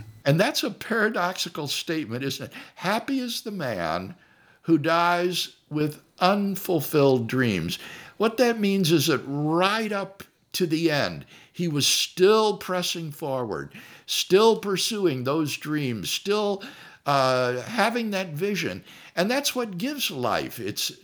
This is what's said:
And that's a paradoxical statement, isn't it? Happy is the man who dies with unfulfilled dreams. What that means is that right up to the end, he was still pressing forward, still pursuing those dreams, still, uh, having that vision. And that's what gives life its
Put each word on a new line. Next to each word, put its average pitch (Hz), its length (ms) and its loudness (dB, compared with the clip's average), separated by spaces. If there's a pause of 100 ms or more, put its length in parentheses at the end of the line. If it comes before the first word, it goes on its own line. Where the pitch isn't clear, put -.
(260)
And 147 140 4
that's 285 240 2
a 269 60 -2
paradoxical 185 1000 -2
statement, 135 560 -4
isn't 135 240 -4
it? - 60 -16 (220)
Happy 226 440 -2
is 240 220 -6
the 220 100 -10
man 92 640 -4 (480)
who 165 140 4
dies 170 760 0 (140)
with 151 320 -2 (180)
unfulfilled 170 1080 2
dreams. 101 520 0 (380)
What 220 200 0
that 233 220 2
means 196 320 2
is 147 160 4
that 131 180 2
right 175 680 0
up 196 320 -6 (300)
to 180 140 0
the 160 240 2
end, 95 340 0 (260)
he 175 160 -4
was 143 200 0
still 214 680 4
pressing 175 540 -4
forward, 123 640 -4 (320)
still 214 540 4
pursuing 185 640 0
those 147 340 0
dreams, 143 520 -4
still, 202 540 -2 (420)
uh, 127 560 2
having 220 500 -2
that 190 220 -4
vision. 165 500 -4 (320)
And 190 140 2
that's 277 260 -2
what 220 220 -4
gives 262 340 -4
life 110 480 0
its 101 300 -4 (140)